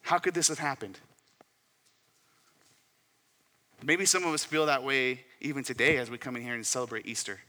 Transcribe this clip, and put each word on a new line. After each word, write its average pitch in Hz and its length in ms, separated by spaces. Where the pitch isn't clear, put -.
how 175 160
could 175 160
this 165 140
have 151 120
happened? 127 400
Maybe 170 240
some 185 160
of 170 100
us 151 120
feel 156 220
that 135 180
way 127 400
even 139 240
today 135 340
as 120 120
we 120 60
come 123 200
in 120 60
here 120 120
and 113 100
celebrate 117 420
Easter. 101 420